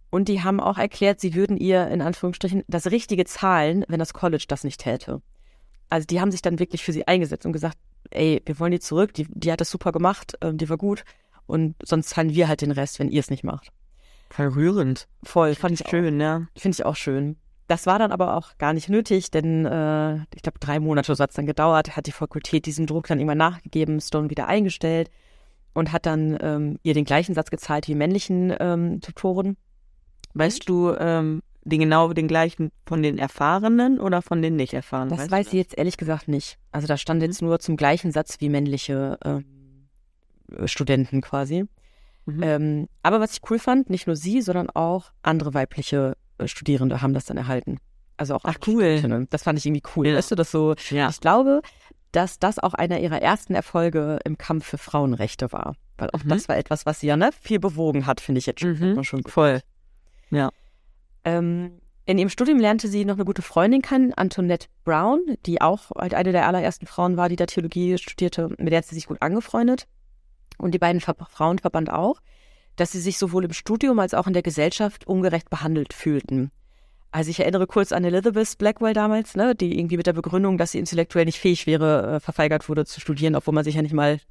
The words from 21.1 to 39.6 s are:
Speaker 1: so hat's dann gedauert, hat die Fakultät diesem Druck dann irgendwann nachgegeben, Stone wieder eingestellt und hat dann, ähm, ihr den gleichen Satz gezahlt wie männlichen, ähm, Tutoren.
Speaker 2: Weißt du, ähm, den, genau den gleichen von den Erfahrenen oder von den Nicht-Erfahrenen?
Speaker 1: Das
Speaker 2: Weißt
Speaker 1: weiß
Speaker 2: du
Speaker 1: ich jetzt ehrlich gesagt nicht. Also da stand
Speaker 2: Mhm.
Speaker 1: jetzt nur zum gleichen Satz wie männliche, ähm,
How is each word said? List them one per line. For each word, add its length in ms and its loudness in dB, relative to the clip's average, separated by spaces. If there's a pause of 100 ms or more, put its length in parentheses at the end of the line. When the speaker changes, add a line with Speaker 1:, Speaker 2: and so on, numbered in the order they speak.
Speaker 1:
so 80 0
hat's 120 0
dann 120 -4
gedauert, 500 2
hat 100 -6
die 60 -6
Fakultät 540 -4
diesem 200 -2
Druck 200 -4
dann 120 0
irgendwann 200 0
nachgegeben, 640 0
Stone 260 -2
wieder 200 -4
eingestellt 640 0 (640)
und 180 -2
hat 140 -2
dann, 380 0
ähm, 400 -2
ihr 100 2
den 140 2
gleichen 280 2
Satz 160 -2
gezahlt 380 -4
wie 60 -2
männlichen, 640 0
ähm, 400 -2
Tutoren. 560 -4 (800)
Speaker 2:
Weißt 340 0
du, 300 2
ähm, 440 0 (200)
den, 180 0
genau 320 4
den 160 0
gleichen 420 0 (160)
von 160 0
den 140 2
Erfahrenen 800 2
oder 220 2
von 220 -2
den 140 0
Nicht-Erfahrenen? 540 -4
Speaker 1:
Das 100 -2
Speaker 2:
Weißt 100 -6
Speaker 1:
weiß 160 2
Speaker 2:
du 100 -4
Speaker 1:
ich 60 4
jetzt 160 -2
ehrlich 180 0
gesagt 320 -4
nicht. 300 -4 (120)
Also 160 -4
da 120 0
stand 220 0
Speaker 2:
Mhm. 60 2
Speaker 1:
jetzt 140 -6
nur 200 0
zum 180 -2
gleichen 340 4
Satz 280 -4
wie 100 0
männliche, 760 -2
ähm, 600 -8 (800)